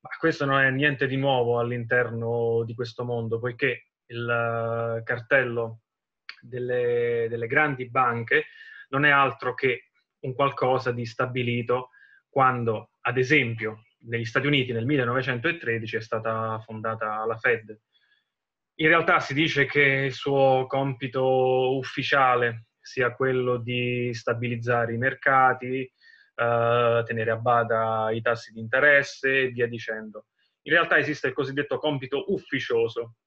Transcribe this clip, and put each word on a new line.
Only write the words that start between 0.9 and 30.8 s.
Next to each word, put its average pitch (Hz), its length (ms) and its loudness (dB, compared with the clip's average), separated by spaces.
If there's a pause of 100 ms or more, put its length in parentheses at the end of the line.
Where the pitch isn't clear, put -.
di 131 100 -2
nuovo 123 420 2
all'interno 117 1040 0
di 113 100 -8
questo 120 300 -8
mondo, 113 340 -4
poiché 120 540 -4 (140)
il, 117 920 -2
eh, 113 40 -8
cartello 117 800 -2 (580)
delle, 120 880 -2
delle 117 180 -4
grandi 135 420 0
banche 123 580 0 (440)
non 139 140 0
è 147 60 6
altro 131 440 2
che - 360 -2 (340)
un 127 100 -6
qualcosa 131 580 0
di 120 140 -6
stabilito 120 840 -2 (380)
quando, 120 600 0 (120)
ad 123 160 -2
esempio, 117 680 0 (220)
negli 117 180 -6
Stati 123 220 -2
Uniti 131 260 0
nel 113 140 -2
millenovecentotredici 123 1080 -2
è 110 40 -4
stata 110 640 -4
fondata 110 600 -6
la 113 120 -4
Fed. 110 420 -2 (1000)
In 156 120 2
realtà 165 320 4
si 139 140 -6
dice 143 320 2
che 143 140 0
il 135 320 2
suo 135 540 2
compito 131 1080 2
ufficiale 123 920 0 (140)
sia 123 340 -2
quello 127 420 0
di 123 560 -2
stabilizzare 117 840 -2
i 117 40 -4
mercati, 131 840 2
eh, 117 1300 0
tenere 113 240 -2
a 113 60 0
bada 113 720 2
i 113 100 -2
tassi 113 320 -2
di 113 80 -14
interesse 135 840 2
e 131 60 0
via 120 200 -2
dicendo. 110 580 -10 (360)
In 147 100 -4
realtà 170 260 2